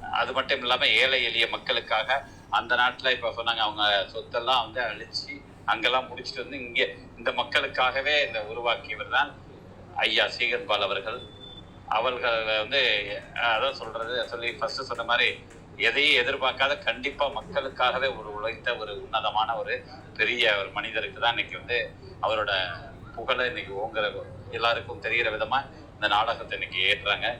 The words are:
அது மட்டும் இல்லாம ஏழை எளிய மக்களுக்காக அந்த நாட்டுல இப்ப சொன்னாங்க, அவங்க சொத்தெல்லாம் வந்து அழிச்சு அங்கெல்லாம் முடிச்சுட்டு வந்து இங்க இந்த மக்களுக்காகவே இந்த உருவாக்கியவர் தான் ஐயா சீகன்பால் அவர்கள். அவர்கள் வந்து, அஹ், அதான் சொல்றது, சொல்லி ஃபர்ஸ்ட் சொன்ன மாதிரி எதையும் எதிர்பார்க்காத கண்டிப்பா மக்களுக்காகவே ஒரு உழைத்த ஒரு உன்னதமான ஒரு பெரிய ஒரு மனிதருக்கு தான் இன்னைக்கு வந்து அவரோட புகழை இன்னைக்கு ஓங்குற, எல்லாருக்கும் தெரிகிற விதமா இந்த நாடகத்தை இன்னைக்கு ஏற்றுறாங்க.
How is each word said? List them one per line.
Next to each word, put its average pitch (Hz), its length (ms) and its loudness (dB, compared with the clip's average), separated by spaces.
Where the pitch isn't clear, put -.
அது 120 220 2
மட்டும் 131 280 2
இல்லாம 127 340 4
ஏழை 127 280 6
எளிய 113 240 2
மக்களுக்காக 110 640 0
அந்த 117 260 2
நாட்டுல 123 360 4
இப்ப - 200 0
சொன்னாங்க, 117 300 0
அவங்க 104 220 2
சொத்தெல்லாம் 117 540 0
வந்து 110 180 -4
அழிச்சு - 520 -6
அங்கெல்லாம் 120 440 2
முடிச்சுட்டு - 340 -8
வந்து 135 160 -8
இங்க 120 220 -2
இந்த 123 160 -2
மக்களுக்காகவே 131 800 2
இந்த 117 200 -2
உருவாக்கியவர் 110 680 -2
தான் 131 200 4
ஐயா 110 320 4
சீகன்பால் 110 580 0
அவர்கள். 101 340 -2
அவர்கள் 117 520 2
வந்து, 110 220 2
அஹ், 117 200 2
அதான் 131 260 0
சொல்றது, 113 480 -4
சொல்லி 117 260 -4
ஃபர்ஸ்ட் 123 360 -4
சொன்ன 120 140 -4
மாதிரி 120 260 4
எதையும் 131 420 4
எதிர்பார்க்காத 127 540 2
கண்டிப்பா 135 460 -2
மக்களுக்காகவே 127 800 0
ஒரு 123 260 -4
உழைத்த 113 420 -4
ஒரு 104 260 -6
உன்னதமான 104 560 0
ஒரு 101 160 -2
பெரிய 117 300 2
ஒரு 98 120 -2
மனிதருக்கு 104 500 -4
தான் 117 140 4
இன்னைக்கு - 240 -4
வந்து 117 200 -2
அவரோட 104 300 2
புகழை 127 340 0
இன்னைக்கு 101 280 -4
ஓங்குற, 104 320 -2
எல்லாருக்கும் 117 480 0
தெரிகிற 113 300 0
விதமா 107 300 0
இந்த - 160 -2
நாடகத்தை 107 460 2
இன்னைக்கு 95 300 -4
ஏற்றுறாங்க. 101 440 2